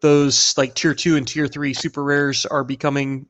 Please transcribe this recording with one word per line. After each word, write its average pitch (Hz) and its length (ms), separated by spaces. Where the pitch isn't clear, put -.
those, 143 580
like, 131 160
tier 156 200
two 165 220
and 135 100
tier 147 220
three 143 240
super 143 320
rares 143 400
are 139 200
becoming 135 640